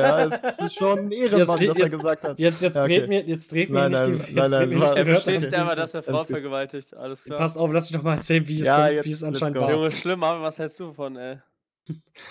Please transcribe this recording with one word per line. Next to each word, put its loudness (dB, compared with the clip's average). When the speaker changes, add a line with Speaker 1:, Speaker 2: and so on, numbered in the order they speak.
Speaker 1:
ja. 4
Ist -4
Speaker 2:
<laughs> -14
Speaker 1:
schon 2
ein -6
Speaker 2:
Jetzt 0
Speaker 1:
Ehrenmann, 4
Speaker 2:
re-, 4
Speaker 1:
dass 0
er 4
Speaker 2:
jetzt, 0
Speaker 1:
gesagt -2
hat. -6
Speaker 2:
jetzt, 2
jetzt 0
Speaker 1:
Ja, 2
Speaker 2:
dreht 4
Speaker 1:
okay. -6
Speaker 2:
mir, 0
jetzt -6
dreht 0
mir 2
Speaker 1:
Nein, 2
Speaker 2:
nicht 2
die, 2
Speaker 1:
nein, 0
Speaker 2:
jetzt -8
Speaker 1:
nein, 4
Speaker 2:
dreht -
mir 4
Speaker 1:
nein, 4
Speaker 2:
nicht 0
die 4
Speaker 1:
warte, 4
Speaker 3:
Er 2
Speaker 2:
Wörter. 4
Speaker 3:
bestätigt 0
Speaker 1:
okay. 0
Speaker 3:
einfach, 0
dass -6
er -6
Speaker 1:
Alles -8
Speaker 3:
Frau 0
Speaker 1:
gut. -2
Speaker 3:
vergewaltigt, -6
alles -12
klar. -8
Speaker 2:
Passt -2
auf, 0
lass -2
mich -6
doch -4
mal 0
erzählen, 0
wie -4
es 0
Speaker 1:
Ja, 6
Speaker 2:
denn, 0
Speaker 1:
jetzt, -2
Speaker 2:
wie -6
es -8
Speaker 1:
let's -6
Speaker 2:
anscheinend -4
Speaker 1:
go. 0
Speaker 2:
war. 2
Speaker 3:
Junge, 0
schlimm, -4
Marvin, 0
was -6
hältst -10
du -12
von, -10
ey? -12